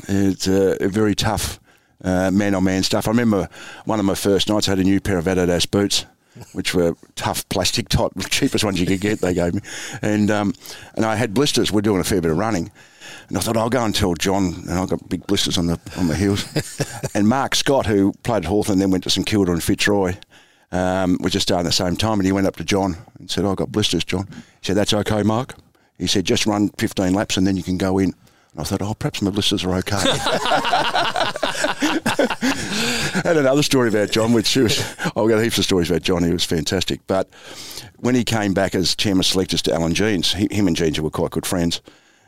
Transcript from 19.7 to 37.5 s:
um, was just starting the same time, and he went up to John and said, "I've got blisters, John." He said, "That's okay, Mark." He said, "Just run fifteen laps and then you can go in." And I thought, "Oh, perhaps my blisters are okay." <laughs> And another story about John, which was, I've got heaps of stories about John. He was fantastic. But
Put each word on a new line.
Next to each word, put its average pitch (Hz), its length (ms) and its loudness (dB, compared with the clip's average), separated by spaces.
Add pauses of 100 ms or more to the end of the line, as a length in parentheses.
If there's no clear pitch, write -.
um, 92 500 0
was 92 120 -2
just 95 140 -2
starting 87 180 0
the 82 60 0
same 90 240 0
time, 110 240 0
and 95 60 0
he 95 60 2
went 98 160 2
up - 100 -2
to 87 60 -8
John 95 340 0 (220)
and - 100 -18
said, 92 160 0
"I've 98 120 0
got - 140 -4
blisters, 104 320 0
John." 95 240 -4
He - 360 -20
said, 95 140 0
"That's 104 160 2
okay, 104 300 0
Mark." 110 320 0 (420)
He 90 100 -4
said, 90 180 0
"Just 113 200 0
run 104 320 2
fifteen 95 360 0
laps 95 240 0
and 92 80 4
then 98 100 2
you 87 80 -4
can 92 140 -2
go 95 220 0
in." 92 140 2 (400)
And - 80 -8
I - 20 -4
thought, 98 180 -4
"Oh, 104 120 -4
perhaps - 280 -6
my 101 100 0
blisters 101 320 0
are 92 120 0
okay." 92 220 -2
<laughs> 254 160 0 (3000)
And 170 120 4
another 143 260 4
story 127 260 2
about 104 220 2
John, 113 220 2
which 110 240 2
was, 117 220 2 (200)
I've - 140 -4 (160)
got 110 120 4
heaps 117 160 0
of 98 80 2
stories 87 240 2
about 80 120 0
John. 87 220 0
He 85 80 2
was 87 120 0
fantastic. 85 640 -2
But 95 220 0 (680)